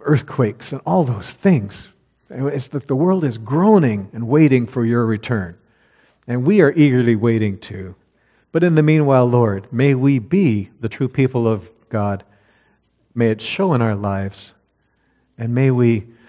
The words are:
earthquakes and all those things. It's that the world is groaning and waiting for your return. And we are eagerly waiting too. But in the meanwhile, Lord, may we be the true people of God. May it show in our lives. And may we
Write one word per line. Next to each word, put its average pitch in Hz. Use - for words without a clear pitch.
earthquakes -
and 135
all 175
those 107
things. 139
It's 139
that -
the 131
world 175
is 113
groaning 135
and 113
waiting 131
for 117
your 117
return. 104
And 123
we 202
are 147
eagerly 127
waiting 107
too. 95
But 165
in 175
the 156
meanwhile, 143
Lord, 113
may 135
we 135
be 113
the 113
true 127
people 127
of 101
God. 101
May 117
it 107
show 190
in 120
our 110
lives. 98
And 117
may 131
we 117